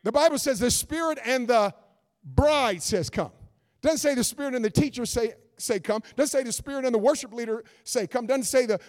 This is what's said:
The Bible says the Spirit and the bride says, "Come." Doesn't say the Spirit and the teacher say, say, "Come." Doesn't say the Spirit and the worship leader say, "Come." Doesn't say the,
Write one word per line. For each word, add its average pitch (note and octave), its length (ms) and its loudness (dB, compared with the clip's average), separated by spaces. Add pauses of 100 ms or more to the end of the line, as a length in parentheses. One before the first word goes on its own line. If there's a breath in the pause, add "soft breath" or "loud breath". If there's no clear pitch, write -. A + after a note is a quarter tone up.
The A3+ 100 -2
Bible D4 260 4
says C4 200 0
the A#3+ 120 2
Spirit D#4+ 540 -2
and B3 240 0
the G#3+ 260 4 (480)
bride A#3+ 600 2
says, F3+ 260 -2
"Come." E3 240 -4 (480)
Doesn't D4+ 180 2
say D4 180 0
the B3 80 0
Spirit C#4 320 -4
and A#3 80 -2
the G#3+ 60 0
teacher B3+ 360 0
say, A#3 280 -2 (220)
say, G#3 220 -4
"Come." G#3+ 240 -2 (140 loud breath)
Doesn't C#4+ 200 0
say C4+ 60 2
the A#3 100 -6
Spirit C#4 320 -6
and B3+ 80 0
the A3+ 60 2
worship A#3+ 340 0
leader A3+ 320 -6 (200 soft breath)
say, G#3+ 240 -4
"Come." A#3+ 180 -2
Doesn't C4 180 0
say B3+ 220 -6
the, G#3+ 220 0